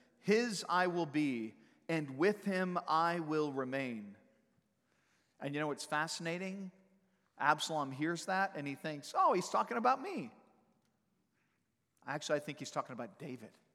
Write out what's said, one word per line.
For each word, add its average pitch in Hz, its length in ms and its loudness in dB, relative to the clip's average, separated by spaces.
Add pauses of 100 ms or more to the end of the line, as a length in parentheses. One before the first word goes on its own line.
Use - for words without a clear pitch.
(200)
his 220 500 2
I 180 180 6
will 175 180 2
be, 135 480 0 (360)
and 151 280 -2
with 202 260 4
him 185 440 0
I 170 320 4
will 151 320 0
remain." 127 640 -4 (1200)
And 143 140 -4
you 147 60 -2
know 151 80 0
what's 143 180 -4
fascinating? 180 840 -4 (680)
Absalom 151 520 2
hears 156 340 -2
that 190 300 0
and 143 120 -6
he 139 80 -4
thinks, 147 420 -8
"Oh, 359 160 6
he's 175 160 0
talking 214 280 0
about 247 240 2
me." 277 300 -6 (1700)
Actually, 147 320 0
I - 20 -2
think 147 200 -8
he's 135 120 -8
talking 131 220 -4
about 113 260 -10
David. 123 320 -12 (240)